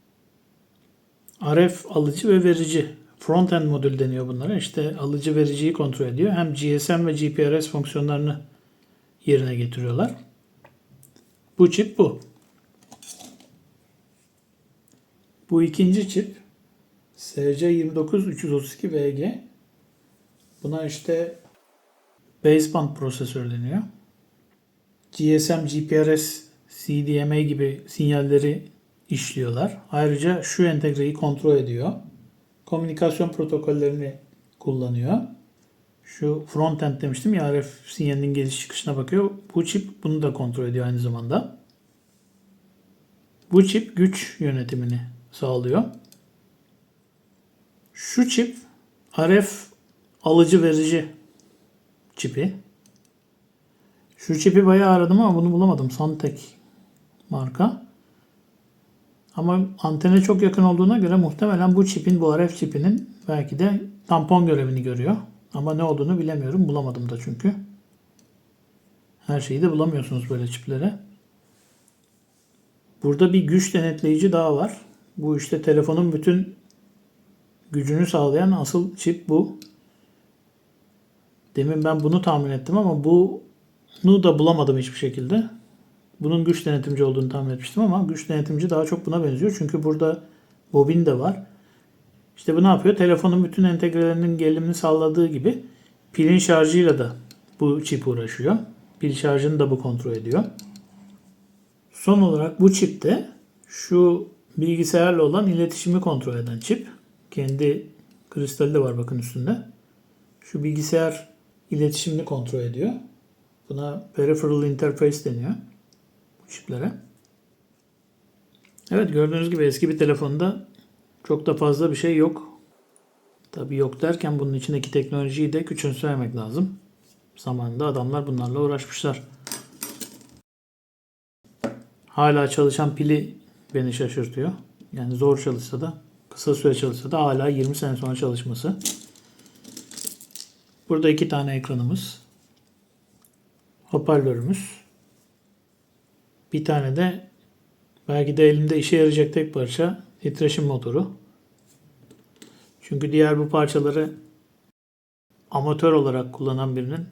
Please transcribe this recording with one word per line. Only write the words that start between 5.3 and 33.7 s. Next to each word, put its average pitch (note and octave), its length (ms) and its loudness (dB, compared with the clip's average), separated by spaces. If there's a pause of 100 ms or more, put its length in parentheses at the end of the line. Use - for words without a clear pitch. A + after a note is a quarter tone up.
vericiyi D3 360 0
kontrol C3+ 340 -4
ediyor. D#3 260 0
Hem E3 220 -2
G D3 260 -2
S E3+ 160 0
M E3+ 100 0
ve D#3+ 60 0
G D3+ 220 -2
P D3 160 2
R D#3 120 2
S D#3 80 -8
fonksiyonlarını D3 720 -4 (840)
yerine C3 280 2
getiriyorlar. B2 600 -4 (1400)
Bu F3 120 8
çip G#3+ 280 -2
bu. D#3 220 2 (3250)
Bu E3 120 4
ikinci F#3+ 460 2
çip - 320 -6 (760)
S C#3+ 380 -4
C D#3 120 -2
yirmi E3 280 0
dokuz F#3+ 340 0
üç D#3 160 -8
yüz D3+ 80 -4
otuz C#3 220 -4
iki E3+ 180 -6
V C#3+ 180 0
G. D3 380 -6 (1120)
Buna D#3 240 -6
işte E3 520 -4 (1040)
baseband D#3 520 2
prosesör B2+ 540 -6
deniyor. B2 320 -4 (1300)
G D3+ 280 2
S E3 160 0
M, D#3 120 -4
G D3+ 180 -4
P D#3 200 2
R D#3 100 4
S, - 260 -6 (260)
C D3 380 -4
D D3 180 0
M D3+ 120 0
A D3+ 40 2
gibi C#3 480 -2
sinyalleri C#3+ 800 0 (400)
işliyorlar. C3 720 -4 (120)
Ayrıca D3+ 520 0
şu - 220 0
entegreyi D3 500 0
kontrol D3 420 2
ediyor. B2 360 -2 (760)
Komünikasyon E3 640 -2
protokollerini D3 880 -4 (420)